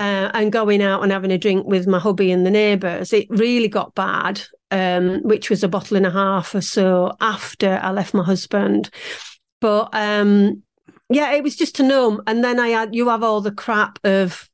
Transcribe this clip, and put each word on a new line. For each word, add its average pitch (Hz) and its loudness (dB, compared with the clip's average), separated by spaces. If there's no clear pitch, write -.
Uh, - -2
and 214 0
going 208 2
out 196 0
and 196 2
having 190 -2
a 185 0
drink 190 0
with 185 0
my 185 2
hubby 196 0
and 180 2
the 185 2
neighbours. 196 0
It 208 2
really 233 2
got 208 -4
bad, 190 -2
um, 185 0
which 214 0
was 208 0
a 202 0
bottle 190 -2
and 196 4
a 180 0
half 190 -2
or 196 0
so 185 0
after 202 -2
I 190 -4
left 196 -4
my 190 2
husband. 202 -2
But, 214 0
um, 208 2
yeah, 277 2
it 294 0
was 285 -2
just - -2
to 285 2
numb. 254 2
And 233 0
then 247 0
I 240 0
had, 226 -2
you 240 2
have 226 0
all 214 2
the 208 -2
crap 208 -4
of 196 0